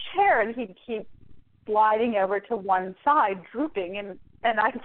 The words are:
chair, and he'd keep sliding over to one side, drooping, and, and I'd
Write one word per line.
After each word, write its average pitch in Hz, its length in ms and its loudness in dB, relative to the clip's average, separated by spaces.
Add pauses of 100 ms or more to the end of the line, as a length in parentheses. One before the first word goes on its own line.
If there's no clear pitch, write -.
(140)
chair, 370 260 4
and 226 140 -2
he'd 226 200 -8 (120)
keep 226 220 -8 (580)
sliding 220 500 2
over 196 240 2
to 233 160 -6
one 190 380 -2 (100)
side, 233 360 2 (120)
drooping, 202 460 -6
and, 196 200 -12 (240)
and 226 160 0
I'd 220 260 0